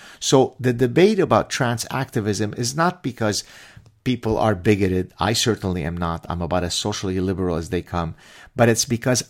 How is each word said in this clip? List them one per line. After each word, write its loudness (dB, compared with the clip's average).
So 4
the 0
debate 4
about 2
trans -2
activism -2
is -4
not 0
because -2
people 0
are 2
bigoted. 2
I 2
certainly -2
am -6
not. -4
I'm -4
about 0
as -4
socially -4
liberal 0
as -6
they -2
come. -6
But 4
it's 2
because -2